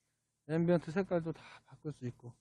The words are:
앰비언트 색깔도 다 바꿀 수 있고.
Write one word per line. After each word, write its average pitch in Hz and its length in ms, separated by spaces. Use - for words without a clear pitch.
앰비언트 170 440
색깔도 170 420
다 - 100
바꿀 147 260
수 127 160
있고. 120 340